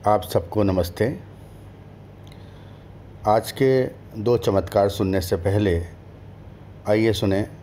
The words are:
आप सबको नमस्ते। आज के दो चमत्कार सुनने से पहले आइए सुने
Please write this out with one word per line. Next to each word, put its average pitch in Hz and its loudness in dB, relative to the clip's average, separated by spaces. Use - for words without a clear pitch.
आप 104 4
सबको 104 -2
नमस्ते। 92 0
आज 110 2
के 131 2
दो 117 2
चमत्कार 101 2
सुनने 95 0
से 98 -2
पहले 92 0
आइए 110 4
सुने 101 0